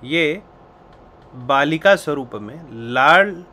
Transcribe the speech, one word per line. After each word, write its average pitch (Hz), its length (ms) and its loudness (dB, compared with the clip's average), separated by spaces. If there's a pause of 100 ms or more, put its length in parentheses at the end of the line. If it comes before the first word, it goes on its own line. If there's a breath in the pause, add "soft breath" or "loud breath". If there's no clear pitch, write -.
ये 160 380 -2 (920)
बालिका 156 600 2
स्वरूप 139 380 -8
में 110 260 -14 (120)
लाल 151 800 2